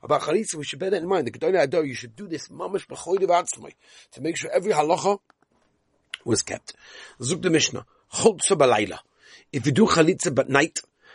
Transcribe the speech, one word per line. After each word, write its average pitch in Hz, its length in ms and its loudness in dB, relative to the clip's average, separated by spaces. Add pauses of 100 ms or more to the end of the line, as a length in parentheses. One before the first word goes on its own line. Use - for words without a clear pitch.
about 139 200 0
Chalitza, 175 340 -2
we 151 80 -10
should 139 160 -10
bear 185 120 -4
that 180 120 0
in 175 60 -6
mind. 175 180 0
The 113 60 -6
Gedolei 165 340 2
Hador, 156 180 0
you 131 100 -6
should 117 200 -16
do 202 140 -16
this 156 220 -10
mamash 185 360 -8
b'choidev 175 440 -2
atzmai 170 420 0 (400)
to - 80 -20
make 165 160 -6
sure 160 160 -6
every 185 180 0
halacha 165 480 2 (1040)
was 110 180 0
kept. - 300 -12 (480)
Zuk 160 220 -4
the 180 80 0
Mishnah, 135 340 0 (300)
Choltza 196 420 2
Balayla. 110 440 2 (520)
If 131 140 -4
you 147 60 4
do 202 140 6
Chalitza 160 460 2
by 127 140 2
night, 139 320 2 (360)